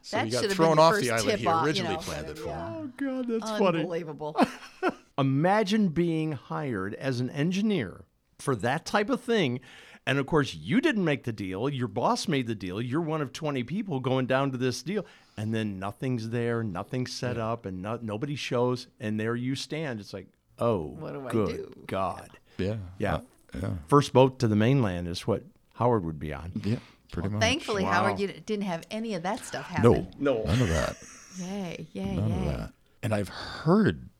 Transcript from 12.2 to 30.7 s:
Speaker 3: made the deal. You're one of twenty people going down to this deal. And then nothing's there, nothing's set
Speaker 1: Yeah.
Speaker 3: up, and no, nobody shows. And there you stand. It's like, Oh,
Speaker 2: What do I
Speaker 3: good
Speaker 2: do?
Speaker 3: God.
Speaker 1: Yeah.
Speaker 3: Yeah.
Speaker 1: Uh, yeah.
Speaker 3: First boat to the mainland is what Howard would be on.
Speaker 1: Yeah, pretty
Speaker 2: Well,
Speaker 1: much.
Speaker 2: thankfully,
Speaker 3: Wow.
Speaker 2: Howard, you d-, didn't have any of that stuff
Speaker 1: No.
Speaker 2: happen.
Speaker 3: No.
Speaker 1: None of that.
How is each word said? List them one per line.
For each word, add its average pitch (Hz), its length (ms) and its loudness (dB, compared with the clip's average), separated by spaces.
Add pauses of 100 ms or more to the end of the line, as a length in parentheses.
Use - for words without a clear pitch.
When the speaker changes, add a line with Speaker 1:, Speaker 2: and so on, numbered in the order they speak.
Speaker 3:
made 135 180 0
the 113 80 -2
deal. 98 260 -6
You're 127 200 -2
one 156 200 -2
of 123 120 -6
twenty 143 300 -4
people 170 360 -4
going 131 280 2
down 131 240 2
to 131 60 -6
this 123 240 0
deal. 190 240 -4 (300)
And 110 180 -2
then 107 240 -2
nothing's 113 520 -4
there, 117 340 0
nothing's 110 500 -4
set 123 220 -4
Speaker 1:
Yeah. 113 160 -2
Speaker 3:
up, 113 140 -6
and 92 160 -6
no, 113 200 -4
nobody 117 360 -4
shows. 123 500 0 (140)
And 107 180 -2
there 113 160 0
you 127 200 -2
stand. 143 440 -6
It's 98 140 -12
like, 95 140 -12 (320)
Oh, 90 400 0
Speaker 2:
What - 140 -10
do 139 140 -10
I - 40 -6
Speaker 3:
good 107 160 4 (100)
Speaker 2:
do? - 300 -12
Speaker 3:
God. 95 420 -2 (280)
Speaker 1:
Yeah. 104 200 0 (200)
Speaker 3:
Yeah. 95 180 0
Speaker 1:
Uh, 71 40 -2 (420)
yeah. 104 80 -2 (180)
Speaker 3:
First 143 260 6
boat 131 260 8
to 120 80 4
the 107 80 4
mainland 107 520 4
is - 200 -6
what 107 160 0 (320)
Howard 117 300 2
would 78 140 -4
be 76 140 -6
on. 78 180 -8 (120)
Speaker 1:
Yeah, 104 140 0 (340)
pretty - 180 -4
Speaker 2:
Well, 104 80 -2
Speaker 1:
much. 156 40 2
Speaker 2:
thankfully, 220 420 2
Speaker 3:
Wow. 190 80 2
Speaker 2:
Howard, 196 280 2
you 202 80 -2
d-, 165 180 -10
didn't 208 200 -2
have 170 260 -4
any 220 220 -6
of 165 100 -6
that 214 220 -4
stuff - 240 -8 (140)
Speaker 1:
No. 117 100 10
Speaker 2:
happen. - 140 2 (120)
Speaker 3:
No. 127 240 2
Speaker 1:
None 107 180 4
of 110 80 4
that. 80 280 0 (420)